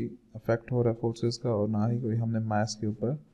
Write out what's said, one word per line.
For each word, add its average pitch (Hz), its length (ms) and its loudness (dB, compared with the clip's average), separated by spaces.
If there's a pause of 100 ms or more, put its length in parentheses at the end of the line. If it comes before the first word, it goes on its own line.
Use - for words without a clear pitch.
(360)
effect 117 360 0
हो 120 100 4
रहा 117 100 4
है 113 80 -4
forces 117 360 0
का 127 140 -2
और 104 180 2
ना 107 180 2
ही 120 140 2
कोई 113 160 0
हमने 113 220 0
mass 110 420 0
के 113 60 -2
ऊपर 110 480 -2